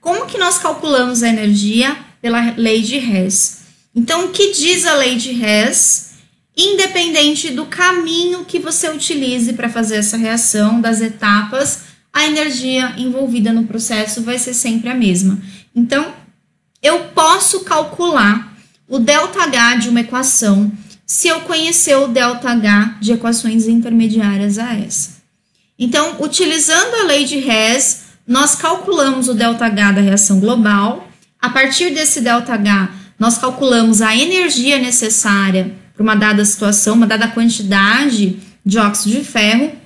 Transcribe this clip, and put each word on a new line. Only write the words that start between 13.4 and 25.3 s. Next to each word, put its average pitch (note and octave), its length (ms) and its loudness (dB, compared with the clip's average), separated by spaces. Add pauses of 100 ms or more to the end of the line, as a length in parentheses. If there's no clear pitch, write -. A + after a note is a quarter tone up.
no A3+ 120 2
processo G#3+ 580 -4
vai A#3+ 160 -4
ser B3 160 -6
sempre A#3 360 -2
a B3+ 60 -4
mesma. F#3+ 460 2 (340)
Então, C4+ 380 0 (680)
eu E4 180 2 (160)
posso F4+ 460 2
calcular D4+ 920 0 (320)
o C4 120 -2
delta D#4 420 0
H B3 360 2
de A3+ 120 -2
uma A#3+ 120 2
equação G#3+ 680 0 (340)
se - 220 -2
eu D#4+ 140 0
conhecer D#4+ 540 0
o C#4 120 2
delta B3 420 0
H G#3+ 520 2
de A3 120 0
equações A3+ 540 0
intermediárias A3 920 2
a A#3+ 180 -4
essa. - 480 -8 (540)